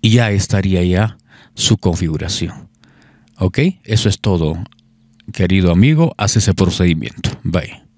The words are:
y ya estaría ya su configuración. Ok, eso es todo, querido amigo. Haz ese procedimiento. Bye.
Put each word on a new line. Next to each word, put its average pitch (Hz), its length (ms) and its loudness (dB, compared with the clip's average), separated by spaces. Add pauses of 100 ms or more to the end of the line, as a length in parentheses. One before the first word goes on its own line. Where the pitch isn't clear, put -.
y 110 100 2
ya 117 200 4
estaría 95 540 0
ya 92 340 0 (360)
su - 220 0
configuración. 82 920 -4 (640)
Ok, - 220 0 (240)
eso 110 260 0
es 101 120 -2
todo, 82 420 -2 (720)
querido 92 400 2
amigo. 151 440 4
Haz 101 200 -2
ese 98 180 2
procedimiento. 87 760 -2 (120)
Bye. - 400 -6 (160)